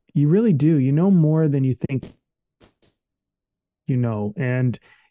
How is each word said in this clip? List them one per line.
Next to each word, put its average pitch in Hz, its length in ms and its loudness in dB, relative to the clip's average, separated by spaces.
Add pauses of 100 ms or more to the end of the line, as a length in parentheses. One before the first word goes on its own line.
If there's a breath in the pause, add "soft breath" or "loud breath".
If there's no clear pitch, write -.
(140)
you 147 140 2
really 208 260 2
do, 147 240 2
you 135 140 0
know 175 180 2
more 160 380 2
than 139 160 -2
you 127 100 0
think - 360 -8 (1800)
you 135 100 -2
know. 107 400 -4
And 127 420 -2 (320 soft breath)